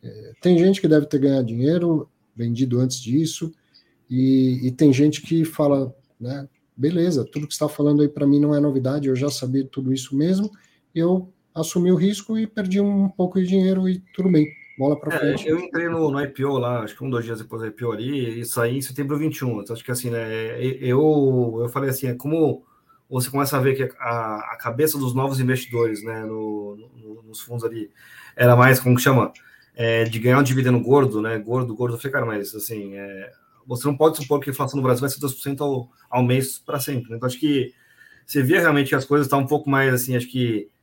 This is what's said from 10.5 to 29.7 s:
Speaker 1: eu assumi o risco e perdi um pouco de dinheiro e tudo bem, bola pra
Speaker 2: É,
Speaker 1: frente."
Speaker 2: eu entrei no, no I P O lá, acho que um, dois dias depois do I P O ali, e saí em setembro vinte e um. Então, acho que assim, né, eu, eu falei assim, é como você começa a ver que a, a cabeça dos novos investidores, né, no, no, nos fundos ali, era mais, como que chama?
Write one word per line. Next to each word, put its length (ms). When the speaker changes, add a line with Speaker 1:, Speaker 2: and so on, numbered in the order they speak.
Speaker 1:
eu 380
assumi 360
o 60
risco 420
e 80
perdi 340
um 280
pouco 320
de 60
dinheiro 400
e 140
tudo 160
bem, 180
bola 200
pra 160
Speaker 2:
É, 40
Speaker 1:
frente." 280
Speaker 2:
eu 120
entrei 320
no, 200
no 80
I 100
P 140
O 140
lá, 240
acho 160
que 80
um, 60
dois 160
dias 120
depois 220
do 80
I 20
P 140
O 80
ali, 480
e 60
saí 320
em 20
setembro 380
vinte 200
e 60
um. 160
Então, 160
acho 80
que 80
assim, 160
né, 540
eu, 1000
eu 80
falei 220
assim, 160
é 80
como 500
você 200
começa 280
a 20
ver 140
que 240
a, 380
a 40
cabeça 400
dos 180
novos 240
investidores, 640
né, 220
no, 520
no, 280
nos 160
fundos 240
ali, 260
era 220
mais, 240
como 160
que 60
chama? 300